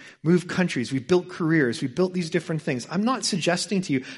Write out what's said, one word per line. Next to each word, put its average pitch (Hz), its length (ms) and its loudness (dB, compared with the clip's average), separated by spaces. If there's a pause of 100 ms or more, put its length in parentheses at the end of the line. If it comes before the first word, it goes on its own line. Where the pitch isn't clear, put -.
(220)
moved 180 260 4
countries, 160 460 0
we've 127 140 -4
built 180 220 2
careers, 156 520 2
we've 131 140 -4
built 185 180 0
these 175 160 -4
different 160 320 -2
things. 127 280 -4
I'm 190 140 -2
not 247 220 -2
suggesting 175 560 0
to 165 120 -2
you 127 120 0 (120)